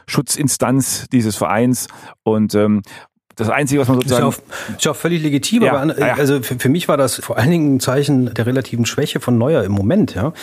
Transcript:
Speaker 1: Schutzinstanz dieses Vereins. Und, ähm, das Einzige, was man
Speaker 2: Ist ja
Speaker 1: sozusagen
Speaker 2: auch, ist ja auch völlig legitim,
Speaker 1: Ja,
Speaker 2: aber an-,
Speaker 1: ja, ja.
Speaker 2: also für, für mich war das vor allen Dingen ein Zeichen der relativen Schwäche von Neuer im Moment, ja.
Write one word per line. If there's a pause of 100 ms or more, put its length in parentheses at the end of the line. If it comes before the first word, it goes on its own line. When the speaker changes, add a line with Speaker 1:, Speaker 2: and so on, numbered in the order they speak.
Speaker 1:
Schutzinstanz
dieses
Vereins. (380)
Und,
ähm, (540)
das
Einzige,
was
man
Speaker 2:
Ist
ja
Speaker 1:
sozusagen (280)
Speaker 2:
auch,
ist
ja
auch
völlig
legitim,
Speaker 1:
Ja,
Speaker 2:
aber
an-,
Speaker 1:
ja,
ja.
Speaker 2:
also
für,
für
mich
war
das
vor
allen
Dingen
ein
Zeichen
der
relativen
Schwäche
von
Neuer
im
Moment,
ja. (100)